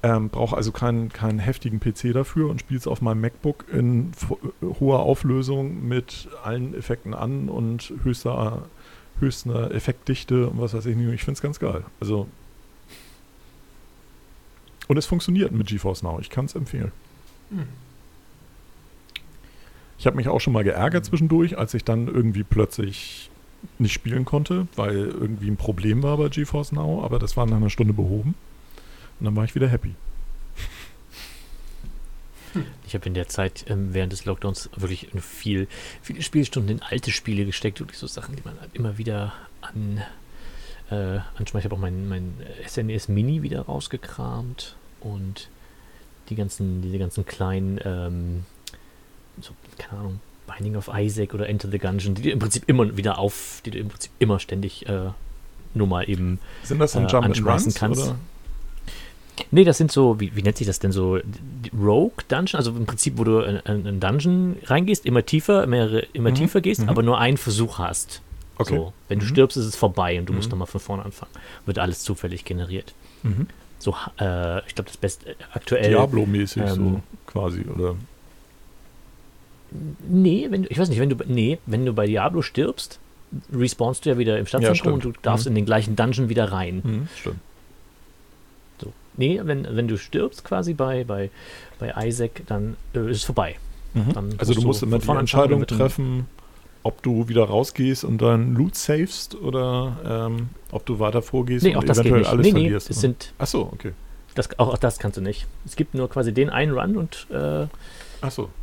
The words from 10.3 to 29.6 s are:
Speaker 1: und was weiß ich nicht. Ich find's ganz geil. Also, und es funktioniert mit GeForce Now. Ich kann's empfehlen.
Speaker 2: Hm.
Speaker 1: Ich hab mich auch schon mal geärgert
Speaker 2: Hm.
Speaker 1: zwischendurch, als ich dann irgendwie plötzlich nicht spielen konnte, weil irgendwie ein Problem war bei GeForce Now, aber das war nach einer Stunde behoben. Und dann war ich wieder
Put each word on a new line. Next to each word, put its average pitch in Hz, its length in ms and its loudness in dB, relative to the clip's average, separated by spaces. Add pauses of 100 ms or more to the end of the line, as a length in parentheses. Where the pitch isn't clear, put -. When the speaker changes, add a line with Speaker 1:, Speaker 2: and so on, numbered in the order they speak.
Speaker 1:
und 117 100 -4
was 113 140 -2
weiß 110 140 -4
ich 117 100 0
nicht. 120 160 2
Ich 110 100 -4
find's 139 180 -4
ganz 147 180 -4
geil. 98 260 -4 (160)
Also, 104 260 -2 (2500)
und 139 80 -8
es 156 80 -8
funktioniert 180 480 -4
mit 110 140 -4
GeForce 95 360 -6
Now. 85 160 -8
Ich - 100 -14
kann's 139 260 -8
empfehlen. 135 360 -6 (580)
Speaker 2:
Hm. 170 180 -8 (2250)
Speaker 1:
Ich - 80 -8
hab 131 100 4
mich 127 120 0
auch 120 140 2
schon 143 100 2
mal 107 140 4
geärgert 117 400 2
Speaker 2:
Hm. - 60 -12
Speaker 1:
zwischendurch, 165 460 4
als 113 180 -2
ich 110 100 -2
dann 117 240 0
irgendwie 110 340 2
plötzlich - 880 0 (500)
nicht 208 140 4
spielen 127 320 -2
konnte, 175 500 0
weil 104 220 0
irgendwie 104 520 -2
ein 104 60 2
Problem 107 480 2
war 147 140 2
bei 151 100 2
GeForce 147 460 -2
Now, 151 320 -2
aber 120 140 2
das 107 180 0
war 123 80 4
nach 110 100 2
einer 107 140 4
Stunde 107 240 2
behoben. 104 420 0 (840)
Und 110 80 -4
dann 107 80 2
war 107 100 2
ich - 100 -4
wieder 131 140 2